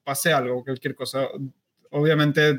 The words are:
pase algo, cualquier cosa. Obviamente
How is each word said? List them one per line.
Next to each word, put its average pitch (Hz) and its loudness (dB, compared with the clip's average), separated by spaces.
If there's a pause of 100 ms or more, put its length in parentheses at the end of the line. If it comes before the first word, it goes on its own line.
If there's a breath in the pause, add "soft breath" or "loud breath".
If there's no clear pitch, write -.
pase 139 -2
algo, 123 0
cualquier 135 -6
cosa. 131 -4 (640)
Obviamente 151 4